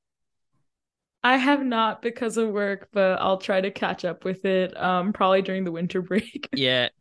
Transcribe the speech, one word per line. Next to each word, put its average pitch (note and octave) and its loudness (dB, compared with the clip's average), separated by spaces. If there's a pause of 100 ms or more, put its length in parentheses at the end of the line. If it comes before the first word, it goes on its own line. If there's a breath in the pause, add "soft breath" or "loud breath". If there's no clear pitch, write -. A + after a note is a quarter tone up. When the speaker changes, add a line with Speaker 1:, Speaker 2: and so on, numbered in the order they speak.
(1200)
Speaker 1:
I B3+ 4
have C4+ 2
not A3+ 0
because A#3 -4
of A3+ 0
work, G3+ -4
but F#3+ 2
I'll F#3+ 2
try F#3+ 0
to G3 -2
catch F#3 -4
up E3 -6
with F#3 -4
it, F#3 0
um, F3+ 0
probably F#3+ 4
during F#3+ -4
the F3 -4
winter F3 -4
break. - -4
<laughs> - -6
Speaker 2:
Yeah, B2+ 2 (120)